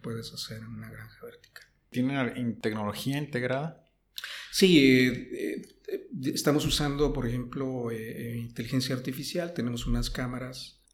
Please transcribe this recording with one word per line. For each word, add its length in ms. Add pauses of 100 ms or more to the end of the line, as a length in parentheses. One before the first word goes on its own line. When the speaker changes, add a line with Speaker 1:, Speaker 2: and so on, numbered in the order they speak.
Speaker 1:
puedes 300
hacer 260
en 100
una 220
granja 340
vertical. 420 (240)
Speaker 2:
¿Tienen 260
al-, 200
in-, 240
tecnología 580
integrada? 680 (680)
Speaker 1:
Sí, 280
eh, 320
eh, 520 (240)
eh, 220 (240)
estamos 320
usando, 480
por 140
ejemplo, 640
eh, 60 (360)
eh, 60
inteligencia 560
artificial. 580
Tenemos 340
unas 220
cámaras, 760 (120)